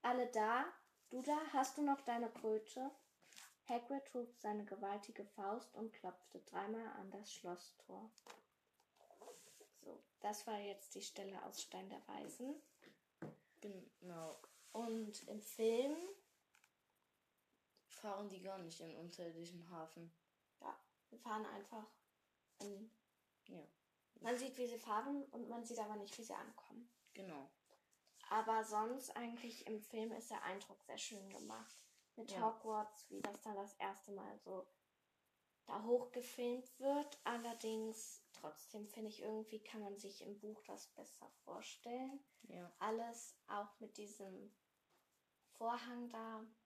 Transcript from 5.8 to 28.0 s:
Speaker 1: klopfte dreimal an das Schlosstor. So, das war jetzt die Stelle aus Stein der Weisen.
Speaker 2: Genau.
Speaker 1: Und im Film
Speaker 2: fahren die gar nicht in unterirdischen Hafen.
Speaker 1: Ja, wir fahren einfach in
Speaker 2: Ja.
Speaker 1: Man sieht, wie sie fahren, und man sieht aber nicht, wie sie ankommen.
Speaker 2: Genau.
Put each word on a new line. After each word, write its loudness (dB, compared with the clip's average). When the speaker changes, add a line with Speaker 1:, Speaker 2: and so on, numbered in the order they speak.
Speaker 1:
klopfte -8
dreimal -2
an -8
das -8
Schlosstor. -8
So, -10
das 2
war 2
jetzt -6
die -4
Stelle -6
aus -4
Stein -6
der -6
Weisen. -4
Speaker 2:
Genau. -6
Speaker 1:
Und 0
im -4
Film 6
Speaker 2:
fahren -2
die -6
gar -4
nicht -8
in -8
unterirdischen -8
Hafen. -8
Speaker 1:
Ja, -4
wir -14
fahren 0
einfach -6
in -6
Speaker 2:
Ja. -8
Speaker 1:
Man 6
sieht, -2
wie 4
sie -2
fahren, 4
und -4
man -2
sieht -2
aber 0
nicht, -4
wie -8
sie -4
ankommen. -8
Speaker 2:
Genau. -6